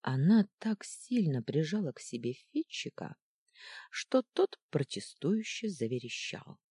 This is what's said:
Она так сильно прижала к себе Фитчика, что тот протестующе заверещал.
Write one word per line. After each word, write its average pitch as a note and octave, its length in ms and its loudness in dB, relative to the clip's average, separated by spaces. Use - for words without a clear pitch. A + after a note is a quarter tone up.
Она F3 460 6
так A3 260 -2
сильно D#3+ 580 0
прижала D#3 480 0
к - 80 -14
себе A#2+ 360 -6
Фитчика, - 640 -6
что - 320 2
тот - 260 2
протестующе - 1000 -2
заверещал. B2 920 -6